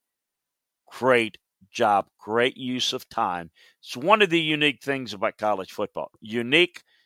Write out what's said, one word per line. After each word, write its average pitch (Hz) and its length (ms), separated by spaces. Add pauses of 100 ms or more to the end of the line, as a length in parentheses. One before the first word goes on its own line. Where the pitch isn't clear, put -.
(840)
Great 117 540 (320)
job. 104 360 (120)
Great 120 380
use 127 360
of - 160
time. 87 400 (300)
It's - 180
one 196 240
of 190 80
the 165 100
unique 151 440
things 131 300
about 101 240
college 101 340
football. - 400 (100)
Unique, 120 600 (220)